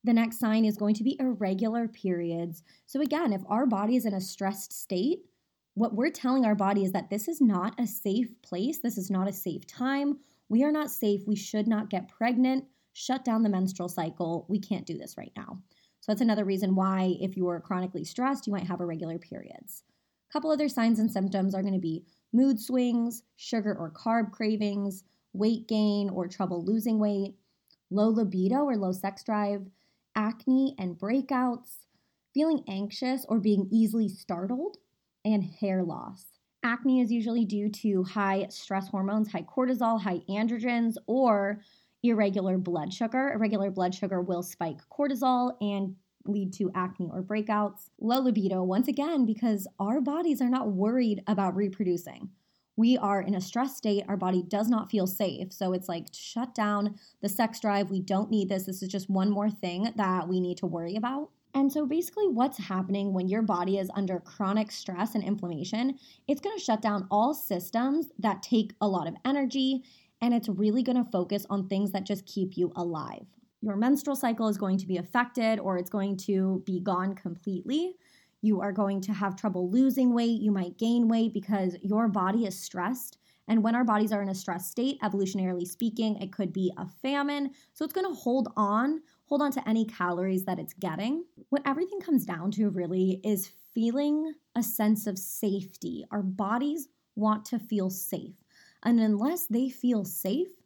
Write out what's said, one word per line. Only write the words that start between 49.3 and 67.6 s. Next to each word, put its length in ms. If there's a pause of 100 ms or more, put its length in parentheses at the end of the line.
our 220
bodies 420
are 80
not 220
worried 560
about 260
reproducing. 760 (480)
We 220
are 220
in 160
a 40
stress 360
state. 320
Our 80
body 260
does 260
not 220
feel 160
safe. 460
So 200
it's 160
like, 220
shut 440
down 420 (240)
the 80
sex 320
drive. 300
We 100
don't 300
need 180
this. 160
This 180
is 60
just 220
one 200
more 200
thing 440
that 320
we 140
need 180
to 80
worry 300
about. 340 (240)
And 160
so 140
basically 440
what's 280
happening 560
when 160
your 140
body 340
is 180
under 260
chronic 500
stress 440
and 80
inflammation, 760 (280)
it's 140
gonna 180
shut 220
down 300
all 240
systems 720 (140)